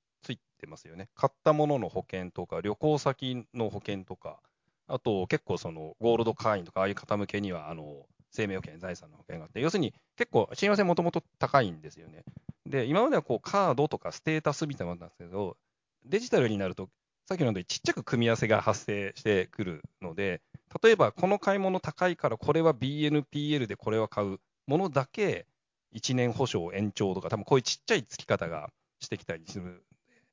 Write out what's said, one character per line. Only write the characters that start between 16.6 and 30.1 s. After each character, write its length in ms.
る 80
と、 140
さ 80
っ 40
き 20
の 60
よ 60
う 20
に 100
ち 140
っ 40
ち 60
ゃ 60
く 100
組 160
み 80
合 40
わ 40
せ 100
が 160
発 220
生 320
し 80
て 220
く 180
る 180
の 140
で、 260
例 100
え 60
ば 140
こ 160
の 140
買 160
い 20
物 220
高 280
い 80
か 120
ら 80
こ 160
れ 100
は 100
ビ 300
ー 60
エ 20
ヌ 140
ピ 260
ー 60
エ 20
ル 80
で 80
こ 160
れ 80
は 80
買 180
う 140
も 100
の 120
だ 200
け、 360
一 220
年 160
保 160
証 260
延 200
長 220
と 60
か、 100
多 60
分 80
こ 120
う 20
い 20
う 20
ち 180
っ 40
ち 60
ゃ 60
い 120
付 140
き 40
方 220
が 220
し 80
て 100
き 60
た 120
り 120
す 100
る。 60
だ 60
か 100